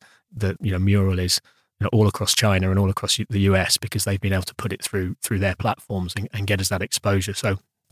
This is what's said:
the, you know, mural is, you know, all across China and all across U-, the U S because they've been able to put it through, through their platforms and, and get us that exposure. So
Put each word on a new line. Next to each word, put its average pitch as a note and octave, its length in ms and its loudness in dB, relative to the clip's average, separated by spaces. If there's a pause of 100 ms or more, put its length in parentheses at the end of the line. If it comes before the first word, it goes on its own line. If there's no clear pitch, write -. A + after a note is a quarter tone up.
(300)
the, G#2 300 -2
you G2 120 0
know, F2+ 60 0
mural F#2+ 400 4
is, F2+ 220 0 (400)
you G#2+ 40 0
know, G#2+ 80 -2
all G#2+ 160 6
across - 260 -2
China F#2+ 340 2
and F#2+ 100 2
all G2 120 4
across - 280 -2
U-, G#2 120 -6
the G2+ 120 2
U G2 140 6
S F#2 220 2
because - 260 -4
they've G2 160 -2
been G2 120 0
able F#2 100 0
to - 140 -12
put G2 160 -6
it - 100 -8
through, F#2 400 -4
through G#2 160 -2
their F#2+ 160 0
platforms F#2+ 640 -4
and, G#2 160 -6
and G2+ 160 -4
get G2+ 120 0
us F#2+ 80 -2
that F2+ 140 -2
exposure. G2 500 0
So G2 280 -2 (320)